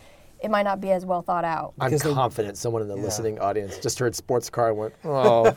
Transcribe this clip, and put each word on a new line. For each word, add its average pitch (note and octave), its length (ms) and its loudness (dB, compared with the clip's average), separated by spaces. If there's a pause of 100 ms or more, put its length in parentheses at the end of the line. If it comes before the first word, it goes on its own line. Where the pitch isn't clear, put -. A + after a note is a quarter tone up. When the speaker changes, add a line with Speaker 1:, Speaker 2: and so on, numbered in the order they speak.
(420)
Speaker 1:
It G#3+ 80 -4
might G#3 140 2
not G3 160 -2
be F#3+ 100 -4
as F#3 160 0
well F3+ 160 -2
thought F3 220 -2
out. D#3+ 360 -4
Speaker 2:
I'm C3 80 0
Speaker 3:
Because C#3+ 140 2
they D3+ 100 2
Speaker 2:
confident A2+ 460 0
someone A2+ 240 -2
in G#2 60 -6
the G2+ 80 -6
Speaker 3:
Yeah. G2+ 60 -4
Speaker 2:
listening G#2+ 360 -4
audience G2+ 400 -2
just - 200 -4
heard A#2+ 160 0
sports - 360 -2
car A#2 180 2
and G#2+ 100 0
went, G#2+ 160 -6 (100)
"Oh, A#2+ 520 6